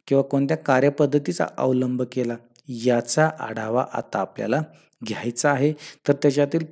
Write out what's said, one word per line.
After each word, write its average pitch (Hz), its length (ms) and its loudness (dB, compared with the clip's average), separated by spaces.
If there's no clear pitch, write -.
किंवा 135 160 4
कोणत्या 139 340 0
कार्यपद्धतीचा 143 920 0
अवलंब 127 540 0
केला, 120 240 -4
याचा 123 640 2
आढावा 113 540 -4
आता 117 260 -6
आपल्याला 107 420 -2
घ्यायचा 117 440 -2
आहे. 143 220 2
तर 143 60 4
त्याच्यातील 143 580 2